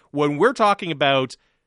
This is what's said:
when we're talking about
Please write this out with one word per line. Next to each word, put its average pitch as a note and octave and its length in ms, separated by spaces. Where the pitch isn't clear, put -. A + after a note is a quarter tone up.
when D3 280
we're A#3 160
talking G3+ 360
about C#3 460